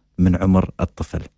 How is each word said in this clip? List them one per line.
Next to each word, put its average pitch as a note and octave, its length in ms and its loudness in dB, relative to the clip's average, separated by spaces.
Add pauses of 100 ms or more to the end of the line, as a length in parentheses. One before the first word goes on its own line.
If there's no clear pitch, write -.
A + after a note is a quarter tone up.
(200)
من F2+ 180 2
عمر F#2 340 2 (100)
الطفل؟ - 400 -8 (180)